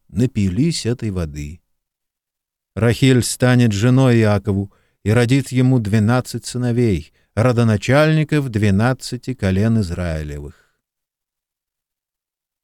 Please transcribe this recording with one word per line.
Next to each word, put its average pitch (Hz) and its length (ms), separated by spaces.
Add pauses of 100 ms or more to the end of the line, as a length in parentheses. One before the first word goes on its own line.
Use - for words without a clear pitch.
напились 110 800
этой 113 260
воды. 76 500 (1120)
Рахиль 120 460
станет 123 520
женой 123 460
Иакову 101 540 (300)
и 101 80
родит 123 400
ему 127 280
двенадцать 113 680
сыновей, 120 680 (220)
родоначальников 131 1120
двенадцати 113 840
колен 107 480
Израилевых. 78 1000 (1800)